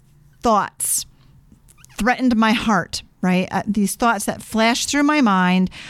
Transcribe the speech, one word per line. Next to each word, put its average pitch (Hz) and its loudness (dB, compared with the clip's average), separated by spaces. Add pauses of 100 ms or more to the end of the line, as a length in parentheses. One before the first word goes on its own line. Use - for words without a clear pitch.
(420)
thoughts - 0 (920)
threatened 240 2
my 220 2
heart, 214 -2 (180)
right? 185 0
Uh, 185 -4
these 202 -2
thoughts 226 0
that - -8
flashed 226 0
through 285 0
my 294 2
mind 185 2 (200)